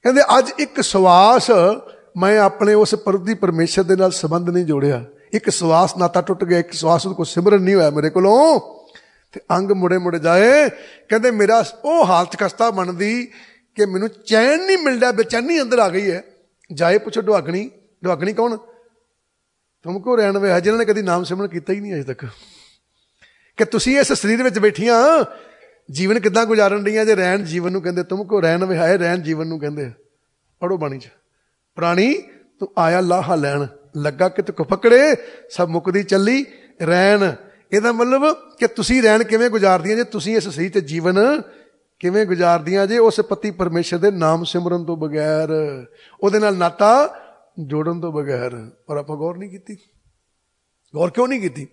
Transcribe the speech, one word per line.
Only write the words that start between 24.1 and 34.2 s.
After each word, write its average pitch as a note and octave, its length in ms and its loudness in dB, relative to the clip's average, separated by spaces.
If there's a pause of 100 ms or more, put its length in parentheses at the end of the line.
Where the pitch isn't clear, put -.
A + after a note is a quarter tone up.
ਸਰੀਰ A3+ 300 -2
ਵਿੱਚ A3+ 160 0
ਬੈਠੀਆਂ A#3 680 2 (680)
ਜੀਵਨ F#3 300 -2
ਕਿੱਦਾਂ G#3+ 260 0
ਗੁਜ਼ਾਰਨ G#3 380 2
ਡਈਆਂ G#3+ 200 0
ਜੇ? G#3+ 100 2
ਰਹਿਣ F#3 300 0
ਜੀਵਨ F3 280 -6
ਨੂੰ F#3+ 100 -6
ਕਹਿੰਦੇ, F3 200 -4
"ਤੁਮ F#3+ 220 -8
ਕੋ G3+ 160 -2
ਰਹਿਣ E3+ 240 0
ਵਿਹਾਏ", F3+ 340 0
ਰਹਿਣ F3 240 -2
ਜੀਵਨ D#3+ 240 -6
ਨੂੰ D#3+ 140 -10
ਕਹਿੰਦੇ D3 240 -8
ਆ। A#2+ 80 -14 (680)
ਪੜ੍ਹੋ F3+ 180 -4
ਬਾਣੀ C#3 200 -6
'ਚ, B2 100 -20 (680)
"ਪ੍ਰਾਣੀ F#3+ 480 0 (360)
ਤੂੰ G3 100 -8 (100)
ਆਇਆ E3+ 220 2
ਲਾਹਾ F3+ 340 0
ਲੈਣ, C#3+ 320 -2 (300)
ਲੱਗਾ D3 320 -2